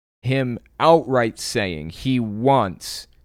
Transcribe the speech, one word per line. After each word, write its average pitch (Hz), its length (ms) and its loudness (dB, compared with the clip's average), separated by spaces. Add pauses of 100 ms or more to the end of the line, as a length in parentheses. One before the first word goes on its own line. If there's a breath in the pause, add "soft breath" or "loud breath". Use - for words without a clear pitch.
(220)
him 127 360 -2 (220)
outright 127 580 4
saying 87 540 -4
he 131 280 -2
wants 113 880 -2 (180)